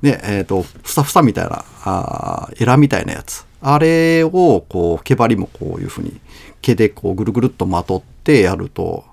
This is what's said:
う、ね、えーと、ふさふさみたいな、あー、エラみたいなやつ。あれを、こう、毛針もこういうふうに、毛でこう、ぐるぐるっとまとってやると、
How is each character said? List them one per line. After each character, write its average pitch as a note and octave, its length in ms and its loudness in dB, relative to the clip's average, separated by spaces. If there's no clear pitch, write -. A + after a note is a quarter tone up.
う、 C#3 40 2
ね、 C3+ 160 2
え G2+ 200 -2
ー - 20 -6
と、 F#2 200 -2
ふ - 80 -10
さ D3 100 2
ふ C#3+ 80 -4
さ F3+ 120 4
み A2+ 100 4
た F2 100 -4
い E2 60 -4
な、 - 160 -10
あ - 680 -6
ー、 - 100 -6
エ - 20 0
ラ B2+ 120 4
み C#3+ 120 6
た G2+ 120 -2
い - 60 -6
な - 60 -8
や - 120 -10
つ。 - 200 -16
あ C#3+ 180 2
れ E3 440 2
を、 D#3+ 460 2
こ E2+ 320 -2
う、 - 20 -20
毛 - 140 0
針 A#2 180 2
も F#2+ 180 -4
こ - 260 -10
う - 20 -8
い - 40 -8
う C3+ 40 -8
ふ - 100 -16
う - 40 -8
に、 - 180 -12
毛 A#2 140 2
で A2 120 4
こ - 220 -6
う、 F#2+ 40 -2
ぐ G2+ 100 -4
る G2+ 80 -4
ぐ A#2 80 -2
る B2 60 2
っ C3+ 40 0
と - 160 -6
ま F2 160 -2
と F#2 160 -2
っ - 40 -18
て C#3 200 4
や F2+ 120 2
る F2+ 140 -8
と、 E2+ 440 -8